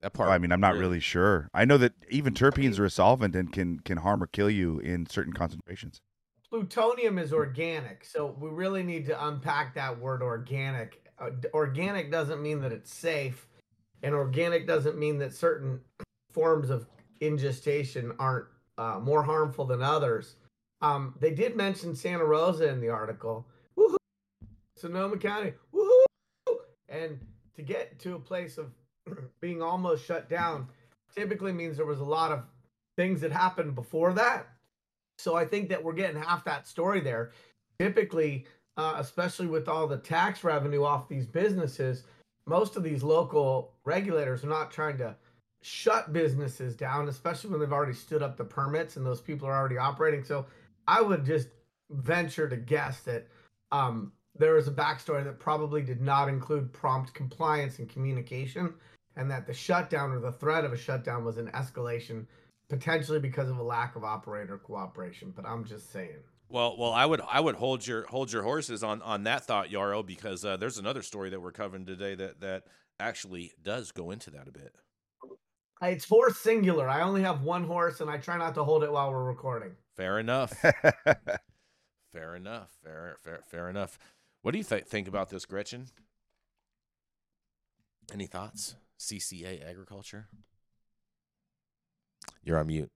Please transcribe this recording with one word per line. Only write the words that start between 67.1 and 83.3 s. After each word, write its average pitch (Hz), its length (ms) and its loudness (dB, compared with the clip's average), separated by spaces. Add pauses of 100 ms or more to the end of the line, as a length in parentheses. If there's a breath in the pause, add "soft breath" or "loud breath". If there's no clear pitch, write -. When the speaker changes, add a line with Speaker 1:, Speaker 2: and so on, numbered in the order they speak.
Speaker 1:
I 131 200 0
would 151 160 2
hold 120 300 -2
your, 113 200 -6
hold 127 260 -4
your 110 120 -2
horses 120 400 -4
on, 107 180 -2
on 101 220 -4
that 120 200 0
thought, 98 260 -2
Yarrow, 101 340 -2
because, 92 400 -10
uh, 98 120 -2
there's 110 220 -6
another 107 240 -6
story 95 280 -8
that 92 120 -10
we're 87 100 -12
covering 95 320 -10
today 95 300 -8
that, 92 260 -10
that 95 240 -8 (360 soft breath)
actually 92 520 -8 (100)
does 101 280 -6
go 87 200 -10
into 104 200 -12
that 69 160 -18
a 67 60 -20
bit. 69 220 -20 (1080)
Speaker 3:
It's 180 260 -2
horse 233 300 8
singular. 185 500 4
I 139 140 2
only 190 200 2
have 170 200 0
one 170 220 -2
horse, 165 360 0
and 156 80 -4
I 147 100 -4
try 175 200 -4
not 165 160 -2
to 156 100 0
hold 151 200 4
it 147 80 -2
while 139 180 2
we're 131 140 -4
recording. 120 480 -6 (240)
Speaker 1:
Fair 95 240 -2
enough. 123 320 0
Speaker 2:
<laughs> - 1600 0
Speaker 1:
Fair 82 240 -12
enough. 98 340 -14 (140)
Fair, 80 380 -16
fair, 82 240 -14